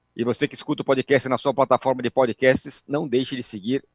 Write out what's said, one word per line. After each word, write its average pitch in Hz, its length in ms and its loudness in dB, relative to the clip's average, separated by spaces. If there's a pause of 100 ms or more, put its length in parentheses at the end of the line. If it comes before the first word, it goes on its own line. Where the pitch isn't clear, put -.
(180)
E 117 60 0
você 123 240 0
que 131 80 -10
escuta - 260 -6
o - 40 -8
podcast 131 440 2
na 123 80 2
sua 139 160 0
plataforma 127 480 2
de 120 80 -2
podcasts, 131 800 0
não 151 200 -2
deixe 127 280 -2
de 123 80 -6
seguir 113 520 -6